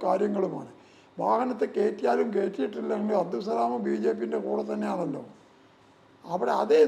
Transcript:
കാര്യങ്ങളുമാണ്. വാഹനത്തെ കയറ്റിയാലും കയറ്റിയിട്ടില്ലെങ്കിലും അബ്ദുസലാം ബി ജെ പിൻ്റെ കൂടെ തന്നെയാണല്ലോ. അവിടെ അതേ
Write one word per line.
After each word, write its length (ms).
കാര്യങ്ങളുമാണ്. 680
വാഹനത്തെ 540
കയറ്റിയാലും 600
കയറ്റിയിട്ടില്ലെങ്കിലും 840
അബ്ദുസലാം 500
ബി 160
ജെ 160
പിൻ്റെ 260
കൂടെ 240
തന്നെയാണല്ലോ. 540
അവിടെ 280
അതേ 260